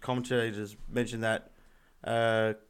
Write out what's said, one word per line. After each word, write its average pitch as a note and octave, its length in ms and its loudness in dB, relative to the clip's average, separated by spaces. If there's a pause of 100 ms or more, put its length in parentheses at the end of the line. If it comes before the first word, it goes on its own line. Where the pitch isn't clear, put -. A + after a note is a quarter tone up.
commentators A#2 760 0 (140)
mentioned A#2 340 -2
that A2 280 0 (520)
uh, A2+ 500 2 (160)